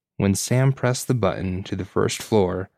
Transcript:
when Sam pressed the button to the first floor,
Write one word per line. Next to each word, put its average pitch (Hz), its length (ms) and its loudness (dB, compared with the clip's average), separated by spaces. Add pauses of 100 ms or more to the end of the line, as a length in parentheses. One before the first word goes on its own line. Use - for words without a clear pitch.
(180)
when 98 160 4
Sam 131 380 2
pressed 131 360 -2
the 135 60 0
button 95 500 -2
to - 120 -8
the 92 100 -6
first - 380 -2
floor, 92 540 0